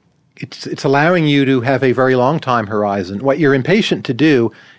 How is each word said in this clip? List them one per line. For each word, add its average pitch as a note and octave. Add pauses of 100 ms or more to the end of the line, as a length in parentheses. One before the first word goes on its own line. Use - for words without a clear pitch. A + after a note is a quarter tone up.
(360)
it's, -
it's -
allowing D#3
you C#3+
to C3
have C3
a C3
very C3
long C3
time A#2
horizon. G2+
What C3+
you're C#3
impatient E3
to C3+
do B2+ (260)